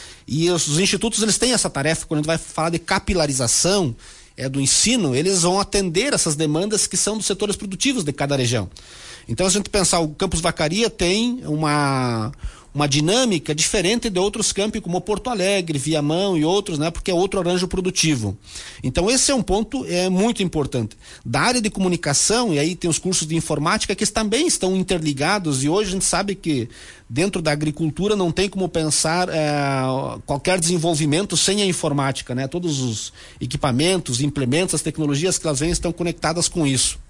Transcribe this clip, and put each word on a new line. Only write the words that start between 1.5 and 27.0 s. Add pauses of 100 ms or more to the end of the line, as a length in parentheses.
essa
tarefa,
quando
a
gente
vai
falar
de
capilarização, (420)
é,
do
ensino,
eles
vão
atender
essas
demandas
que
são
dos
setores
produtivos
de
cada
região. (600)
Então,
se
a
gente
pensar,
o
campus
Vacaria
tem
uma, (440)
uma
dinâmica
diferente
de
outros
campi,
como
Porto
Alegre,
Viamão
e
outros,
né,
porque
é
outro
arranjo
produtivo. (460)
Então,
esse
é
um
ponto,
é,
muito
importante. (300)
Da
área
de
comunicação,
e
aí
tem
os
cursos
de
informática
que
também
estão
interligados,
e
hoje
a
gente
sabe
que (400)